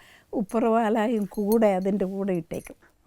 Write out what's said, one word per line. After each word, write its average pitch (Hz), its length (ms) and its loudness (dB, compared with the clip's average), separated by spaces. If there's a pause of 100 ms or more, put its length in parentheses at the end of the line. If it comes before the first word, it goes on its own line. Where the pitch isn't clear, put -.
(340)
ഉപ്പുറവാലായും 226 920 0
കൂടെ 214 420 2
അതിൻ്റെ 190 380 0
കൂടെ 196 280 -4
ഇട്ടേക്കും. - 560 -8 (180)